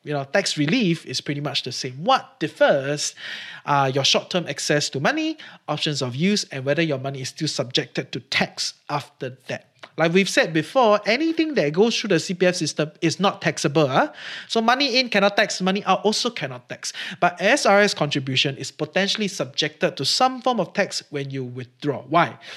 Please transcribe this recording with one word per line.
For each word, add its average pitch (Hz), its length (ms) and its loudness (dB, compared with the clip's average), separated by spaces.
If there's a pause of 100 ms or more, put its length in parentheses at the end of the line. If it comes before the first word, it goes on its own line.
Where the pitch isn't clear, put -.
you 147 100 -6
know, 139 100 -4
tax 196 320 -2
relief 165 480 2
is 127 160 -6
pretty 143 220 -6
much 143 220 -4
the 123 80 -8
same. 127 300 -8
What 247 380 0
differs 147 720 0 (520)
are 139 240 2
your 135 140 0
short-term 175 440 0
access 147 420 -2
to 135 100 -6
money, 302 360 0 (320)
options 151 320 -4
of 123 160 -4
use, 190 280 2
and 135 200 -10
whether 147 160 0
your 151 180 -2
money 139 220 -8
is 127 80 -8
still 151 200 -6
subjected 135 640 -4
to 127 80 -8
tax - 520 -4 (160)
after - 480 -8 (120)
that. - 180 -8 (340)
Like 165 140 4
we've 190 160 4
said 190 240 2
before, 208 500 4
anything 320 560 0
that 151 140 0
goes 220 200 4
through - 140 -4
the 175 100 4
C 175 140 -4
P 180 140 2
F 180 100 2
system 156 340 -2 (120)
is 165 180 0
not 185 220 0
taxable, 151 440 2
huh? 165 240 2 (380)
So 226 140 0
money 254 360 2
in 254 120 0
cannot 202 260 4
tax, - 240 0
money 190 240 0
out 190 220 2
also 214 240 0
cannot 127 400 -8
tax. - 240 -10 (260)
But - 180 2
S 214 280 2
R 202 140 8
S 202 120 4
contribution 139 640 -2
is 127 160 -10
potentially 190 560 -2
subjected 156 680 -4
to 135 80 -4
some 254 340 0
form 240 180 0
of 175 140 -4
tax - 380 -4
when 139 180 -8
you 135 160 -6
withdraw. 123 640 -6
Why? 160 300 2 (180)